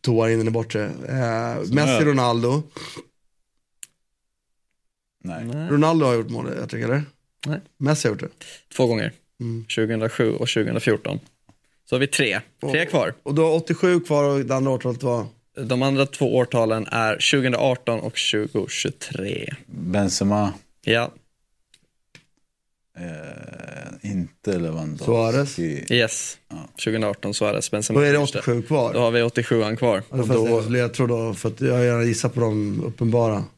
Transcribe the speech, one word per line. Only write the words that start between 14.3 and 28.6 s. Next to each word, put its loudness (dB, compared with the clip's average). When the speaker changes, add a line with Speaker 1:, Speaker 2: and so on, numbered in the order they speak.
Speaker 1:
det -2
andra 0
årtalet -2
var? -2
Speaker 3:
De 0
andra 4
två 0
årtalen 2
är 0
tjugohundraarton 2
och -8
tjugotjugotre. -4
Speaker 2:
Benzema. 0
Speaker 3:
Ja. 0
Speaker 2:
Eh, -14
inte -2
Lewandowski. -4
Speaker 1:
Suarez. 2
Speaker 2:
I -4
Speaker 3:
Yes. 0
Speaker 2:
Ja. -14
Speaker 3:
Tjugohundraarton, -2
Suarez, -2
Benzema. 2
Speaker 1:
Då 6
är 4
det 4
Speaker 3:
Just 0
det. -4
Speaker 1:
åttiosju 0